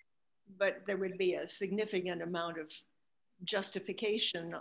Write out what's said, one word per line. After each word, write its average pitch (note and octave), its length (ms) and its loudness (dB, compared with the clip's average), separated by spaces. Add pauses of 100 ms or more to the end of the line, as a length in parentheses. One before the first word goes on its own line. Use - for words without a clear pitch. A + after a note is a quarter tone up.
(580)
but F#3+ 280 4
there G3+ 100 0
would F#3 220 -2
be F3+ 160 4
a D3+ 120 -2
significant F#3 760 0
amount E3+ 360 -2
of D#3 120 -8 (760)
justification F#3+ 1160 0